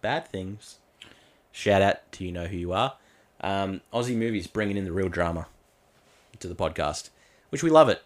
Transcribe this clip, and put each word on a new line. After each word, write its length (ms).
bad 260
things. 520
Shout 320
out 300
to 120
you 60
know 140
who 120
you 160
are. 220
Um, 400
Aussie 240
Movies 300
bringing 300
in 80
the 60
real 180
drama 380
to 80
the 80
podcast, 540
which 120
we 80
love 200
it. 160